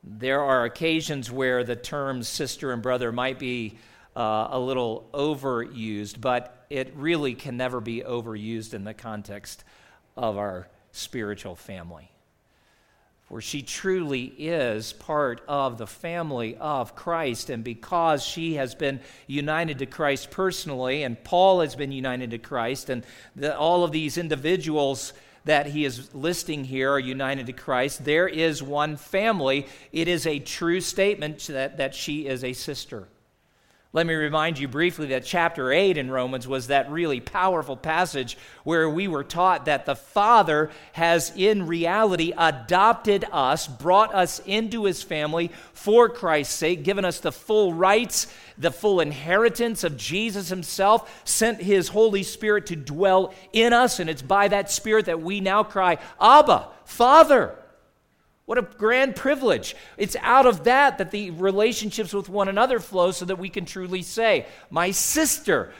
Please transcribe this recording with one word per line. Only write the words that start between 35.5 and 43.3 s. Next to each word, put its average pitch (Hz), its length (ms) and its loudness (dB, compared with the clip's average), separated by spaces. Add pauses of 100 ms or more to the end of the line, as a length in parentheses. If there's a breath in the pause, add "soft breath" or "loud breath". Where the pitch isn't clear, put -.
eight 175 280 4
in 131 120 -4
Romans 127 380 -4
was 131 200 -6
that 139 220 2
really 151 300 -2
powerful 165 560 -2
passage 160 600 -4 (260 loud breath)
where 160 240 4
we 170 180 -2
were 151 160 -2
taught 170 440 2
that 147 180 0
the 139 100 -2
Father 196 760 4 (240 loud breath)
has 170 420 2
in 190 300 2
reality 170 680 0
adopted 180 960 2